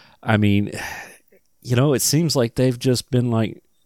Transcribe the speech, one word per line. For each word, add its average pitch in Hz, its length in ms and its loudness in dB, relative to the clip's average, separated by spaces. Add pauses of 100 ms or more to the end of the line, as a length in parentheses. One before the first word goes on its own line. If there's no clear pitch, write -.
(220)
I 110 140 0
mean, 104 360 2 (880)
you 123 120 -4
know, 135 200 2
it 117 80 0
seems 156 340 0
like 117 200 -2
they've 127 220 0
just 123 320 -2
been, 123 200 0
like, 113 320 -2 (240)